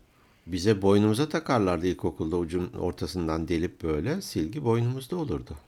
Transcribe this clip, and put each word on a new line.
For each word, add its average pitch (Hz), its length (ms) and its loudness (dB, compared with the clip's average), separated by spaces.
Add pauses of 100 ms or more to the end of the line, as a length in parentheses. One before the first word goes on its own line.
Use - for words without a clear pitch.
(480)
Bize 92 340 2
boynumuza 107 480 4
takarlardı 92 580 2
ilkokulda, 87 500 -2
ucun 87 360 -2
ortasından 85 720 -2
delip 85 360 -2
böyle 85 380 -2
silgi 131 440 -6
boynumuzda 120 500 0
olurdu. 151 360 -6 (160)